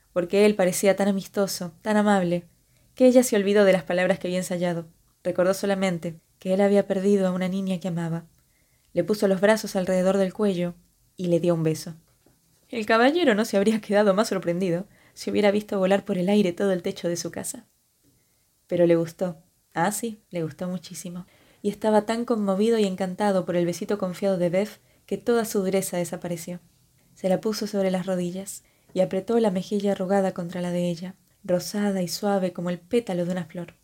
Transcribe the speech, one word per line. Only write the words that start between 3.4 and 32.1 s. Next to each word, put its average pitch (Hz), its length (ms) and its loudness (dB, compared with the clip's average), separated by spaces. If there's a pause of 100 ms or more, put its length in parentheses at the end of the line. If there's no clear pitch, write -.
de 190 80 6
las 185 100 2
palabras 185 360 0
que 180 100 -8
había 180 100 -2
ensayado. 175 480 -4 (360)
Recordó 180 320 0
solamente 185 680 -4 (180)
que 185 160 -2
él 190 60 4
había 202 260 4
perdido 196 400 2
a 185 60 0
una 185 160 -2
niña 190 320 -4
que 190 80 -6
amaba. 165 380 -4 (680)
Le 170 120 0
puso 208 240 0
los 190 120 2
brazos 208 360 2
alrededor 185 400 0
del 190 160 0
cuello 175 420 -2 (420)
y 180 100 -6
le 170 140 4
dio 170 140 2
un 165 80 0
beso. 160 320 -2 (760)
El 220 180 -6
caballero 247 480 4
no 208 100 0
se 226 120 -2
habría 208 240 2
quedado 208 340 4
más 208 140 0
sorprendido 180 580 -2 (260)
si - 180 -10
hubiera 202 200 2
visto 208 280 -2
volar 190 260 2
por 190 140 -4
el 180 100 0
aire 202 240 4
todo 196 200 0
el 175 100 -2
techo 190 260 -6
de 170 80 -2
su 170 140 -8
casa. - 360 -12 (1000)
Pero 175 200 2
le 170 100 6
gustó. 165 460 -4 (320)
Ah, 202 180 0
sí, 226 380 -8
le 175 120 -6
gustó 160 260 -6
muchísimo. 180 580 -12 (360)
Y 202 60 -4
estaba 208 380 0
tan 226 180 -2
conmovido 214 540 0
y 214 60 2
encantado 190 600 -2
por 175 120 -2
el 175 100 2
besito 202 320 -4
confiado 190 400 -2
de 175 120 2
Beth 196 300 -2 (260)
que 196 120 -6
toda 233 260 0
su 220 160 -2
dureza 185 360 -2
desapareció. 175 640 -6 (540)
Se - 140 -4
la 185 120 2
puso 214 260 -4
sobre 196 240 0
las 185 160 -2
rodillas 185 580 -6 (300)
y 180 60 0
apretó 190 400 0
la 214 100 2
mejilla 196 420 -2
arrugada 190 400 0
contra 180 280 -8
la 175 100 -4
de 175 180 -2
ella, 175 280 -8 (280)
rosada 190 580 -2
y 175 60 -4
suave 190 440 -2